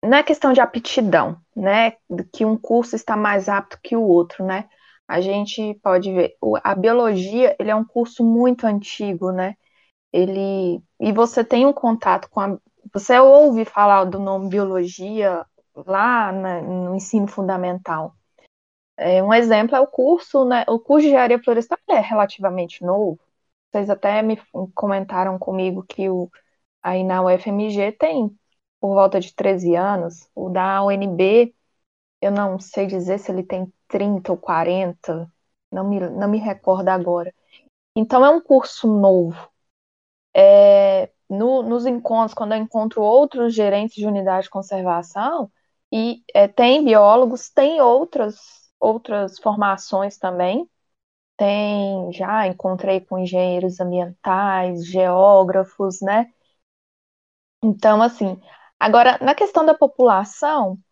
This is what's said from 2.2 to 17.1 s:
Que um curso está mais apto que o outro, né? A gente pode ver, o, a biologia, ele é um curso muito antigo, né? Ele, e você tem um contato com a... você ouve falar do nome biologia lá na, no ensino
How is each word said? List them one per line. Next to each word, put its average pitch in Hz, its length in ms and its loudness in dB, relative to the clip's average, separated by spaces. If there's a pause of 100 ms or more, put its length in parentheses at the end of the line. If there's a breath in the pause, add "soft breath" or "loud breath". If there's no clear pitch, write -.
Que - 100 -4
um 220 140 0
curso 233 380 -2
está 220 200 -6
mais 202 320 -2
apto 202 340 -6
que - 140 -6
o 226 80 0
outro, 175 400 0
né? 190 260 -6 (380 soft breath)
A 175 140 -4
gente 208 600 -6
pode 190 300 0
ver, 180 300 -2
o, 214 200 -2
a 196 140 -2
biologia, 220 840 0
ele 214 140 -4
é 214 40 0
um 226 100 -2
curso 233 400 -4
muito 240 420 0
antigo, 202 640 -6
né? 185 240 -6 (560)
Ele, 190 680 -2 (180)
e 208 140 -2
você 233 300 0
tem 240 220 2
um 285 60 4
contato - 580 -2
com 208 120 -6
a... 196 160 -6 (360)
você 247 240 0
ouve 269 460 8
falar 202 400 4
do 185 160 -4
nome 196 300 -6
biologia 190 960 -4 (280)
lá 202 580 -2
na, 185 300 -6
no 180 340 -6
ensino 202 320 -4